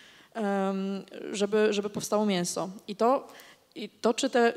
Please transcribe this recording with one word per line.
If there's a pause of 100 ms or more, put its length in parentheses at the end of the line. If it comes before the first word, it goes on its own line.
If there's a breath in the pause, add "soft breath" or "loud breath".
(340 soft breath)
em, (280)
żeby,
żeby
powstało
mięso. (180)
I
to, (480 soft breath)
i
to,
czy
te